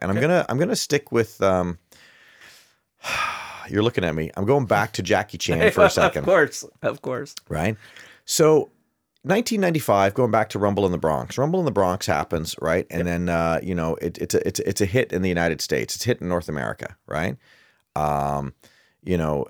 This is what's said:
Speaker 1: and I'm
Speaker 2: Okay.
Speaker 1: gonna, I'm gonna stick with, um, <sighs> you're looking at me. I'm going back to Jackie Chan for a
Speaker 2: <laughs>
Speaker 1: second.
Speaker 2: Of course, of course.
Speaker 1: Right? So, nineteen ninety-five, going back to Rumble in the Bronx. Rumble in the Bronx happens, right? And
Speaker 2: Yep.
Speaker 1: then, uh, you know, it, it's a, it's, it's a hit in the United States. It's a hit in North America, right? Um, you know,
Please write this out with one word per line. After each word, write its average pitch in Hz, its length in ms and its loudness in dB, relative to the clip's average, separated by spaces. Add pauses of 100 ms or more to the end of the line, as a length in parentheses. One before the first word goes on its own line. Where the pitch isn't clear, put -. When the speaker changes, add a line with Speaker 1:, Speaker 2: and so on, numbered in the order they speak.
Speaker 1:
and 90 80 -2
I'm 101 60 0
Speaker 2:
Okay. 139 100 0
Speaker 1:
gonna, 170 220 2
I'm 123 100 -2
gonna 196 180 0
stick - 360 -4
with, 117 300 0
um, 90 400 2
<sighs> - 1200 -20 (600)
you're 104 140 2
looking 110 220 0
at 80 100 0
me. 80 220 -2
I'm 98 100 -2
going 135 200 2
back 104 280 2
to - 80 -4
Jackie 98 360 0
Chan 85 340 2
for 104 120 6
a 98 60 6
Speaker 2:
<laughs> - 0 -
Speaker 1:
second. - 300 0
Speaker 2:
Of - 60 -4
course, 170 380 2 (180)
of 139 200 -4
course. 127 320 -8 (140)
Speaker 1:
Right? 90 280 -2 (480)
So, 156 460 4 (540)
nineteen 214 360 0
ninety-five, 113 540 4
going 123 160 2
back 107 200 2
to - 80 -4
Rumble 101 280 2
in 90 60 2
the 87 60 0
Bronx. 78 400 0
Rumble 156 220 0
in 175 60 0
the 127 60 0
Bronx 92 340 0
happens, 80 540 -2
right? 82 300 0
And 82 100 -4
Speaker 2:
Yep. 87 60 -2
Speaker 1:
then, 87 220 -2
uh, 82 340 0
you 90 120 -6
know, 82 220 -2
it, 82 220 -6
it's - 160 -2
a, - 120 0
it's, 92 140 -4
it's - 200 -2
a 104 60 2
hit 110 260 0
in 92 100 -2
the 95 60 0
United 85 320 0
States. 62 340 -4
It's - 100 -8
a 117 40 -2
hit 123 120 0
in 87 80 -6
North 87 200 -2
America, 67 480 -8 (100)
right? 92 300 -4 (580)
Um, 71 580 -2 (520)
you 87 120 0
know, 76 340 0